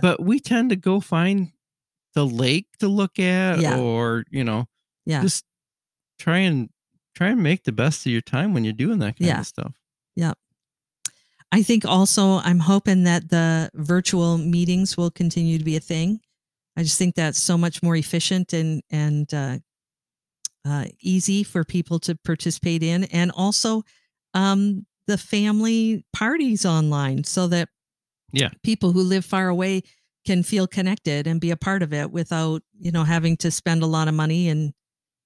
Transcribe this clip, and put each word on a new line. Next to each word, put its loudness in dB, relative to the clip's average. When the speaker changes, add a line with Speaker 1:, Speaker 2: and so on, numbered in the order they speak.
Speaker 1:
but 2
we 2
tend 0
to 2
go 0
find -2
the 2
lake 0
to 0
look 0
at 2
Speaker 2:
Yeah. 2
Speaker 1:
or, 0
you -2
know, -2
Speaker 2:
Yeah. -2
Speaker 1:
just -2
try 0
and, 0
try 0
and 2
make 0
the -2
best -2
of 0
your 0
time -2
when 0
you're -2
doing -2
that -4
kind 0
Speaker 2:
Yeah. 0
Speaker 1:
of -8
stuff. -10
Speaker 2:
Yep. -2
I 6
think 2
also 4
I'm 2
hoping 4
that 2
the 2
virtual 0
meetings 0
will 0
continue 0
to -4
be 0
a -2
thing. -4
I -2
just 0
think 2
that's 0
so 2
much 0
more 2
efficient -2
and, -2
and, 0
uh, -4
uh, -4
easy 0
for -4
people -4
to -4
participate -4
in. 0
And 0
also, 0
um, 0
the 0
family 0
parties 0
online 0
so -2
that 0
Speaker 1:
Yeah. 0
Speaker 2:
people 0
who 2
live 0
far -2
away -2
can 0
feel 0
connected -4
and -2
be -2
a -2
part -2
of -4
it -4
without, -4
you -4
know, 0
having 2
to -2
spend -2
a 0
lot 0
of 0
money 0
and, -2